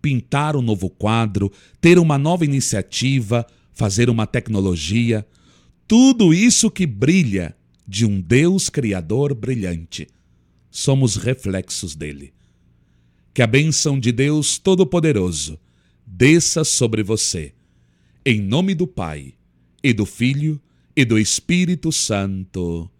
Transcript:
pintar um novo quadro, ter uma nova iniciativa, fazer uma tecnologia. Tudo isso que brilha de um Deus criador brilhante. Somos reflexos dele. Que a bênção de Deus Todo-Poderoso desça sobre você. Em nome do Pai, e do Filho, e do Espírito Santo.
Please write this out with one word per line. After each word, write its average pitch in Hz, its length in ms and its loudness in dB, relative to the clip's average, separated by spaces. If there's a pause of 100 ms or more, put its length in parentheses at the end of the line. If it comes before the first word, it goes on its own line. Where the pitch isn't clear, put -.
pintar 147 540 -2
um 135 60 0
novo 101 280 -2
quadro, 104 600 -2 (300)
ter 175 180 8
uma 156 180 2
nova 165 280 0
iniciativa, 120 1000 -2 (280)
fazer 113 360 0
uma 113 180 0
tecnologia. 107 960 -2 (640)
Tudo 233 460 6
isso 220 380 4
que 185 140 -2
brilha 113 680 0 (320)
de 104 180 -2
um 101 160 0
Deus 156 480 2
criador 113 640 -4
brilhante. 95 720 -8 (640)
Somos 135 460 0
reflexos 95 800 -6
dele. 73 360 -14 (1040)
Que - 80 0
a 113 60 4
bênção 143 520 2
de 120 120 0
Deus 143 480 0
Todo-Poderoso 127 1000 0 (460)
desça 156 580 4
sobre 110 380 0
você. 95 500 -4 (720)
Em 113 160 2
nome 156 360 -2
do 170 100 -2
Pai, 76 480 -10 (500)
e - 80 2
do 101 140 -2
Filho, 143 560 -4 (340)
e 143 80 2
do 113 140 2
Espírito 170 720 -2
Santo. 95 1000 -6 (100)